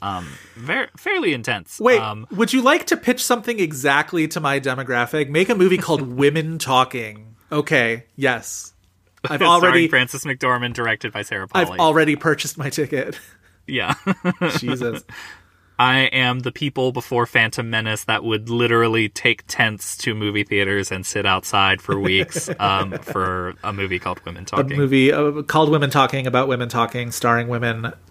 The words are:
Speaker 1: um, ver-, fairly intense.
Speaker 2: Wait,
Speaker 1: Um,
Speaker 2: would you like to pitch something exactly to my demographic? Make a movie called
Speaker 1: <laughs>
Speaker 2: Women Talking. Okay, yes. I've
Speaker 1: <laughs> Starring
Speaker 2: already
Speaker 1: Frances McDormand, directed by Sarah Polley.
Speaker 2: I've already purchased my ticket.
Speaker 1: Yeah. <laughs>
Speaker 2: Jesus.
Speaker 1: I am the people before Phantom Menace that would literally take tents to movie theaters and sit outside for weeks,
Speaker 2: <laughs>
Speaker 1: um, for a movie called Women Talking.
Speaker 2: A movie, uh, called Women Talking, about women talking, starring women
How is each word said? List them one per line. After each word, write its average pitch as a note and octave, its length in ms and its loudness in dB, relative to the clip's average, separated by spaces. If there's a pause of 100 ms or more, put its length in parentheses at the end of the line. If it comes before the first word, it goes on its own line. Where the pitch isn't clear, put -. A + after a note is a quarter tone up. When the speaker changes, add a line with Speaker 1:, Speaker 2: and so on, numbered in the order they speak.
Speaker 1:
um, F#2 260 -6 (280)
ver-, D3+ 420 -4
fairly E4 380 -2
intense. A2+ 440 -6
Speaker 2:
Wait, A#3+ 200 6
Speaker 1:
Um, G#2+ 320 -6
Speaker 2:
would A3+ 220 0
you C4 100 4
like D4+ 240 2
to F4+ 100 2
pitch - 260 0
something A#3 360 -2
exactly D3+ 720 0
to F3 100 -6
my C#3 200 0
demographic? C3 720 -2
Make E3 200 2
a A#3+ 60 2
movie F#3 220 4
called E3 240 0
Speaker 1:
<laughs> B2 160 -8
Speaker 2:
Women D#3 400 2
Talking. A2+ 800 -2 (160)
Okay, B2+ 540 2 (100)
yes. - 580 -4 (520)
I've D3+ 120 -4
Speaker 1:
<laughs> - 40 0
Starring E3+ 100 6 (120)
Speaker 2:
already E3+ 260 4
Speaker 1:
Frances B2+ 360 0
McDormand, B2+ 480 -2
directed A#2 400 -4
by G#2 80 -6
Sarah G2 260 -6
Polley. F3+ 260 0
Speaker 2:
I've F#3 60 -2
already D#3 360 4
purchased D3 420 -2
my C#3 140 -6
ticket. C#3 480 -4 (480)
Speaker 1:
Yeah. A#2 260 -2 (300)
<laughs> F3 340 0
Speaker 2:
Jesus. B2 460 -4 (720)
Speaker 1:
I B2+ 240 4 (120)
am B2+ 260 0
the B2 140 -6
people C3 400 -2
before A#2+ 320 -2
Phantom A2+ 440 0
Menace A2 360 -4
that A2 180 0
would A2 260 -2
literally A#2 600 2
take - 380 -2
tents A2 500 -2
to A2+ 180 -4
movie G#2 300 0
theaters G2 440 0
and F#2+ 160 -8
sit G2+ 200 -2
outside F#2+ 560 2
for G2 180 -2
weeks, F#2+ 560 0
Speaker 2:
<laughs> - 60 -8
Speaker 1:
um, G2 380 2
for F#2 640 -4
a G#2 120 -6
movie F#2+ 260 -4
called F2+ 260 -8
Women F2+ 200 -12
Talking. C3 260 0
Speaker 2:
A D#3 60 -4
movie, C3+ 340 4
uh, D3 300 0
called D#3 280 4
Women D3 200 2
Talking, C3 380 2
about B2+ 200 2
women B2 220 -2
talking, A#2+ 420 -2
starring A#2 380 0
women A#2 420 -4 (200)